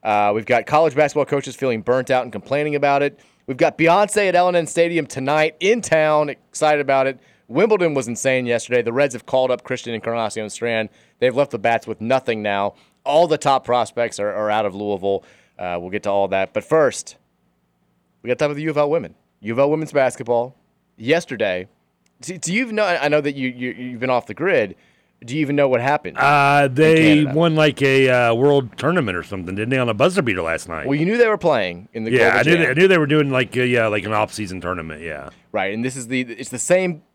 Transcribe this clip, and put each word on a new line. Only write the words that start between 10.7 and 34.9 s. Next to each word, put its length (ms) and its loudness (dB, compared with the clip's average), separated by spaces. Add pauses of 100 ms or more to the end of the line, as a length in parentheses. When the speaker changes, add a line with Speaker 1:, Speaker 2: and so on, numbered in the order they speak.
Speaker 1:
They've 160 2
left 160 0
the 80 -8
bats 280 0
with 140 -8
nothing 400 -2
now. 320 -2 (320)
All 200 4
the 120 0
top 260 0
prospects 560 -2
are, 140 -2
are 180 -2
out 140 2
of 100 -4
Louisville. 480 -4 (340)
Uh, 220 -6
we'll 100 -12
get 140 -6
to 60 -4
all 180 2
that. 260 -2
But 120 -4
first, 500 0 (1040)
we 60 -12
got 100 -2
time 120 0
with 80 -6
the 60 -8
U 60 -4
of 80 -2
L 120 2
women. 260 -4 (240)
U 140 -8
of 60 -2
L 100 4
women's 240 -4
basketball. 600 0 (420)
Yesterday, 720 -2 (500)
do, 180 -12
do 160 -8
you 100 -2
even 120 -8
know, 80 0
I 240 0
know 140 2
that 140 -4
you, 120 -6
you, 240 -6
you've 300 -12
been 80 -4
off 160 0
the 80 -12
grid. 420 -2 (480)
Do 120 -10
you 60 -2
even 140 -2
know 120 2
what 120 2
happened 380 -2
Speaker 2:
Uh, 480 4
Speaker 1:
in 100 -2
Speaker 2:
they 400 6
Speaker 1:
Canada? 220 0
Speaker 2:
won, 180 2
like, 260 2
a, 280 4
uh, 260 4
world 420 2
tournament 400 -2
or 60 -8
something, 320 -8
didn't 140 -4
they, 80 0
on 120 0
a 40 -2
buzzer 280 0
beater 200 -2
last 260 -4
night? 180 -8
Speaker 1:
Well, 140 -2
you 60 0
knew 120 0
they 100 4
were 100 0
playing 560 -2
in 100 -8
the 80 -4
Speaker 2:
Yeah, 60 2
Speaker 1:
Global 200 4
Speaker 2:
I 60 2
knew 80 2
Speaker 1:
Jam. 100 4
Speaker 2:
they, 80 2
I 40 -2
knew 140 4
they 100 4
were 100 2
doing, 240 2
like, 240 -2
a, 100 0
yeah, 220 2
like, 160 -2
an 100 -4
off-season 460 -4
tournament, 420 -8